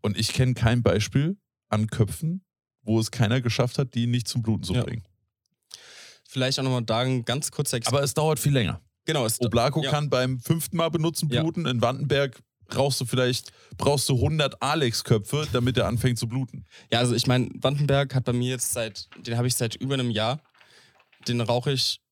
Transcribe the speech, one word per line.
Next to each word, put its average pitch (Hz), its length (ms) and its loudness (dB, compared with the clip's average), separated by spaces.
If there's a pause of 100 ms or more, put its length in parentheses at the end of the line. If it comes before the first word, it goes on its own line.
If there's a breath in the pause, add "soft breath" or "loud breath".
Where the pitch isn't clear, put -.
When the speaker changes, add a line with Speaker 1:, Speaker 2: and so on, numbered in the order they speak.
Speaker 1:
Und 104 160 0
ich 110 140 0
kenn 127 220 2
kein 120 280 2
Beispiel 135 540 2 (320)
an 107 200 0
Köpfen, 156 560 -2 (380)
wo 110 160 2
es 110 120 0
keiner 123 300 0
geschafft 120 380 0
hat, 139 160 -4
die 117 120 0
nicht 120 220 0
zum 120 140 -4
Bluten 110 220 -2
zu - 100 -2
Speaker 2:
Ja. 123 80 2
Speaker 1:
bringen. - 220 -6 (1200 loud breath)
Speaker 2:
Vielleicht 131 320 -2
auch 135 40 -2
nochmal 127 220 0
da 113 160 0
ein 127 240 0
ganz 131 260 -4
kurzer 143 260 -4
Ex- 117 120 -4
Speaker 1:
Aber 139 140 2
es 127 120 -2
dauert 156 240 2
viel 143 140 2
länger. 110 280 0 (240)
Speaker 2:
Genau, 147 220 0
es - 140 -2
Speaker 1:
Oblako 120 420 2
Speaker 2:
ja. 135 80 0
Speaker 1:
kann 147 200 0
beim 127 300 2
fünften 165 360 -2
Mal 165 140 2
benutzen 160 400 0
Speaker 2:
Ja. 151 120 2
Speaker 1:
bluten. 160 240 0
In 123 160 0
Wandenberg 135 580 0 (260)
brauchst 135 340 0
du 131 40 -4
vielleicht, 127 480 0 (240 loud breath)
brauchst 143 320 2
du 131 120 4
hundert 147 420 0
Alex-Köpfe, 139 920 0
damit 123 240 2
er 101 120 2
anfängt 120 300 0
zu 117 100 -4
bluten. 127 360 -8 (280 loud breath)
Speaker 2:
Ja, 117 80 2
also 120 160 0
ich 117 100 0
mein, 127 240 2 (100)
Wandenberg 139 540 0
hat 127 100 0
bei 123 80 -2
mir 123 180 0
jetzt 127 220 -4
seit, 113 360 -6 (180)
den 117 100 -2
hab 120 80 0
ich 127 120 0
seit 113 180 -2
über 135 200 -4
einem 123 160 0
Jahr. 113 300 -2 (880 soft breath)
Den 120 140 -2
rauche 120 320 0
ich - 280 -2 (120)